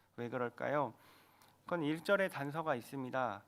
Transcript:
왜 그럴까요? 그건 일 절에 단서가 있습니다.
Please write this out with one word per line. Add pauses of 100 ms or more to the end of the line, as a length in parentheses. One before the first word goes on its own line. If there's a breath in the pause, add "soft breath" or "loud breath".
(180 soft breath)
왜
그럴까요? (680 loud breath)
그건
일
절에
단서가
있습니다.